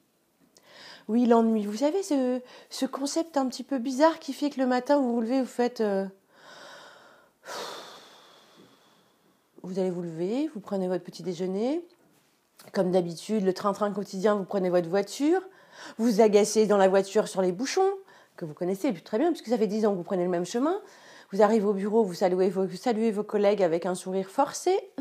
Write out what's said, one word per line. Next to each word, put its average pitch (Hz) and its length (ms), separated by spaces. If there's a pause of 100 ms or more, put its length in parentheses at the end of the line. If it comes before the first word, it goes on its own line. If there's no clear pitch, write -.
(1080)
Oui, 233 200
l'ennui, 226 400
vous 208 100
savez, 311 240
ce, 254 400 (300)
ce - 160
concept 285 500
un 269 100
petit 247 140
peu 277 160
bizarre 277 400
qui - 160
fait 294 160
que 285 100
le 262 60
matin, 247 320
vous 254 160
vous 240 80
levez, 247 200
vous 247 40
faites, 240 360
euh... 196 260 (3500)
Vous 180 160
allez 185 140
vous 175 100
lever, 180 540
vous 196 60
prenez 190 260
votre 180 160
petit - 180
déjeuner. 190 640 (880)
Comme 190 160
d'habitude, 185 560
le 185 80
train-train 202 380
quotidien, 196 420
vous 196 120
prenez 185 260
votre 175 180
voiture. 277 540 (560)
Vous 220 220
agacez 208 440
dans 202 120
la 190 100
voiture 196 400
sur 190 160
les 180 80
bouchons, 370 400 (460)
que - 60
vous 156 100
connaissez 190 400
très 170 240
bien, 330 140
puisque - 160
ça 220 100
fait 208 80
dix 214 200
ans 208 60
que 202 40
vous 175 80
prenez 180 220
le 180 40
même 180 160
chemin. 294 360 (500)
Vous 196 100
arrivez 208 240
au 208 60
bureau, 208 320
vous 185 100
saluez 185 360
vos, 190 160
vous 175 100
saluez 226 360
vos 202 120
collègues 208 400
avec 170 220
un 180 100
sourire 185 340
forcé. 349 480 (240)